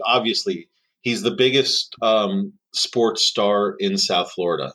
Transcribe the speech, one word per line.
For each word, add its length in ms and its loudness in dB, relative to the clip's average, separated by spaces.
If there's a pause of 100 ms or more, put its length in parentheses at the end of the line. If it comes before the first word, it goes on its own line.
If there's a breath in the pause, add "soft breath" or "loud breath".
obviously, 640 -2 (340)
he's 200 -2
the 80 0
biggest, 720 0
um, 520 2 (200)
sports 480 0
star 560 2
in 180 0
South 340 0
Florida. 440 -2